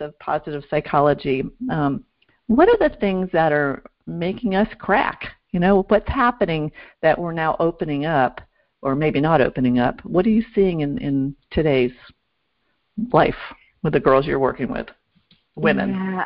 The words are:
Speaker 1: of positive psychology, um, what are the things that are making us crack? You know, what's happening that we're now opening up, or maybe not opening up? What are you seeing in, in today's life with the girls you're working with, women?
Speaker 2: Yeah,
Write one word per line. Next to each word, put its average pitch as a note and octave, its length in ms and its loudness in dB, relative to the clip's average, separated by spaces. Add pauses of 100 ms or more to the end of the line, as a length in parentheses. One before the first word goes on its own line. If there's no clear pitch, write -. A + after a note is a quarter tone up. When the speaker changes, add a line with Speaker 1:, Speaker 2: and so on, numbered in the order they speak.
Speaker 1:
of D3+ 180 -12
positive D3 500 -6
psychology, C#3+ 760 0 (260)
um, C#3+ 340 -2 (440)
what D4 200 6
are A#4+ 80 6
the F4 200 0
things F#3 360 -2
that D#3+ 180 2
are D3 320 0 (240)
making F#3 480 -4
us G#3 140 2 (100)
crack? - 460 -2 (280)
You F3+ 80 0
know, F#3+ 280 4
what's - 220 2
happening F#3+ 600 -2 (300)
that D#3+ 180 2
we're E3+ 140 -6
now D#3+ 280 -2
opening D3+ 440 -2
up, C#3 380 0 (400)
or C#3 120 -2
maybe D3 280 0
not D#3 180 4
opening B2 380 2
up? B2 260 -2
What F#3 220 0
are A3+ 40 4
you A3 140 2 (100)
seeing F3+ 260 2
in, C#3+ 180 -4
in C#3 360 -2 (160)
today's C3 460 2 (1120)
life D#3 240 2 (480)
with D#3 120 -2
the C#3+ 60 2
girls C#3 260 4
you're C#3 120 -2
working C3 320 -2
with, - 180 -8 (680)
women? D#3 400 0
Speaker 2:
Yeah, F#3+ 320 -6